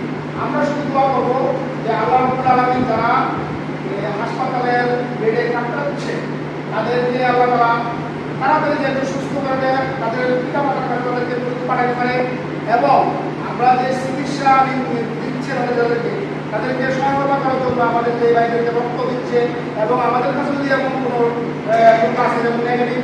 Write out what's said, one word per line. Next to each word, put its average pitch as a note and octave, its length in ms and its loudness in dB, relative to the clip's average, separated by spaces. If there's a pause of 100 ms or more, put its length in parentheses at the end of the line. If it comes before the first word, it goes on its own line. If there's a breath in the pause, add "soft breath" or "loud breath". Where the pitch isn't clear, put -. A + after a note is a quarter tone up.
(420)
আমরা C4 260 -2
শুধু D4 240 -2
দোয়া C4+ 220 4
করবো B3 220 0 (480)
যে A3 60 -2 (100)
আল্লাহ B3+ 200 2
রাব্বুল B3+ 320 0
আলামিন B3 380 2
যারা, A3 220 2 (760)
এ, G3 60 -4 (240)
হাসপাতালের B3 680 0 (340)
বেডে - 220 2 (120)
কাতরাচ্ছে, - 580 -2 (600)
তাদেরকে B3 460 0 (120)
আল্লাহ B3 220 4
তাআলা A#3 200 4 (680)
তাড়াতাড়ি D4 440 2
যেন C4 120 0 (160)
সুস্থ - 200 -4 (120)
করে C4+ 180 0
দেয়, C4 200 2 (200)
তাদের A#3+ 220 -2 (180)
পিতামাতার C#4 460 -2
কাছে B3 180 -2
তাদেরকে E3 340 -2
দ্রুত - 280 -4
পাঠাতে A#3+ 300 0
পারে। B3 160 0 (640)
এবং C#4 220 4 (500)
আমরা A#3+ 200 2 (120)
যে B3+ 80 0 (140)
চিকিৎসা C4+ 500 0 (120)
দি-, A#3+ 420 -2 (160)
দিচ্ছে B3+ 360 -4
তাদেরকে, A#3 540 0 (400)
তাদেরকে B3+ 320 -2 (120)
সহায়তা C#4 460 0
করার B3+ 220 0
জন্য A#3+ 180 0
আমাদের A#3 380 0
যে A#3 60 4 (100)
ভাইদেরকে A#3 380 2
রক্ত A#3+ 240 -2 (120)
দিচ্ছে - 280 0 (460)
এবং A#3+ 120 2 (120)
আমাদের B3 280 0
কাছে C#4+ 200 -2
যদি C#4 200 -2
এমন B3+ 160 0 (120)
কোনো, A#3+ 160 0 (520)
এ, A3+ 60 4 (240)
রোগ A#3 220 2
আছে A#3+ 200 0
যেমন A#3 240 0
নেগেটিভ B3 360 0